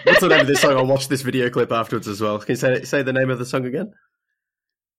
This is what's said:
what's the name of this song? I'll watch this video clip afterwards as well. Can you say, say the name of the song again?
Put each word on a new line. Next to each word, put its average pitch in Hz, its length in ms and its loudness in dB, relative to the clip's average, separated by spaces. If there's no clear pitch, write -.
what's - 180 6
the 185 80 4
name 156 120 6
of 135 60 2
this 143 140 2
song? 143 160 4
I'll 131 100 2
watch 135 220 0
this 135 120 -2
video 127 300 0
clip 123 200 0
afterwards 113 360 -4
as 101 140 -6
well. 107 180 -2
Can 131 140 -4
you - 20 -4
say, 127 300 -2
say 143 180 -2
the 127 100 -4
name 131 160 0
of 127 80 -2
the 123 80 -6
song 127 200 -6
again? 156 280 -8